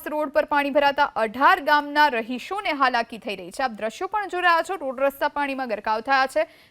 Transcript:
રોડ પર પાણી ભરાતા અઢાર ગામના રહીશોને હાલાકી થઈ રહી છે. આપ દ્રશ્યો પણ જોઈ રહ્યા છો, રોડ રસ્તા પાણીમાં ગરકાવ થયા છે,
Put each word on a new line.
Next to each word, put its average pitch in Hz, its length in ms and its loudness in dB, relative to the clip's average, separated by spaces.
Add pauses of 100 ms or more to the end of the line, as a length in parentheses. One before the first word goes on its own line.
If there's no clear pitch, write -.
રોડ 302 220 -2
પર 302 160 2
પાણી 285 240 0
ભરાતા 285 340 2
અઢાર 254 580 2
ગામના 294 460 2
રહીશોને 254 640 -4
હાલાકી 254 460 0
થઈ 208 180 -8
રહી 185 160 -14
છે. 269 120 -4
આપ 262 80 -2
દ્રશ્યો 220 360 -6
પણ 415 200 -4
જોઈ 359 140 -4
રહ્યા 339 200 4
છો, 370 140 -6
રોડ 262 240 -8
રસ્તા 277 280 0
પાણીમાં 277 400 -4
ગરકાવ 220 340 -4
થયા 262 260 2
છે, 311 200 -2 (240)